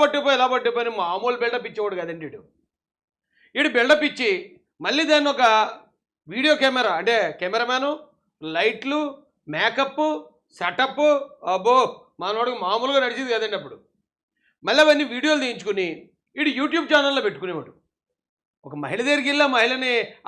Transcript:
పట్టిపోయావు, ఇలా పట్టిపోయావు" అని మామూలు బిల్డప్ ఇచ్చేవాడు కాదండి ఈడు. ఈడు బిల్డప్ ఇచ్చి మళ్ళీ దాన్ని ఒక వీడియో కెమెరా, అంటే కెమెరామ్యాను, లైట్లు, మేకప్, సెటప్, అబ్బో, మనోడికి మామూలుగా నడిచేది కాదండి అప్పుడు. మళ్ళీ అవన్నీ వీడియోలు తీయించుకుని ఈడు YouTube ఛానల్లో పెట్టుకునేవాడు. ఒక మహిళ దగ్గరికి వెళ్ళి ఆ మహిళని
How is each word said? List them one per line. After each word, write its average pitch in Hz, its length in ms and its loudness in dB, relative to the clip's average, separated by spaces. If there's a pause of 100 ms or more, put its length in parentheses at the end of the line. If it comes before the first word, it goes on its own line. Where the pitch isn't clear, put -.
పట్టిపోయావు, 285 360 2
ఇలా 262 160 2
పట్టిపోయావు" 240 340 -2
అని 226 40 -4 (100)
మామూలు 196 400 -2
బిల్డప్ 240 280 -2
ఇచ్చేవాడు 202 300 -6
కాదండి 165 280 -10
ఈడు. - 120 -16 (1160)
ఈడు 294 180 0
బిల్డప్ 269 340 4
ఇచ్చి 240 200 -2 (500)
మళ్ళీ 240 300 0
దాన్ని 294 240 4
ఒక 254 80 0 (840)
వీడియో 262 340 2
కెమెరా, 254 380 2
అంటే 226 160 2 (240)
కెమెరామ్యాను, 240 520 -2 (500)
లైట్లు, 220 580 -2 (480)
మేకప్, 269 580 0 (520)
సెటప్, 262 480 0 (480)
అబ్బో, 208 220 4 (460)
మనోడికి 226 420 -2
మామూలుగా 240 400 0
నడిచేది 240 300 -4
కాదండి 214 240 -2
అప్పుడు. 131 180 -14 (880)
మళ్ళీ 233 200 4
అవన్నీ 294 200 6 (100)
వీడియోలు 294 300 2
తీయించుకుని 196 440 -4 (480)
ఈడు 294 140 0 (100)
YouTube 302 320 -2
ఛానల్లో 277 340 2
పెట్టుకునేవాడు. 175 460 -8 (920)
ఒక 139 160 -16
మహిళ 151 240 -4
దగ్గరికి 285 240 2
వెళ్ళి 294 160 2
ఆ 269 80 0
మహిళని 247 380 0 (360)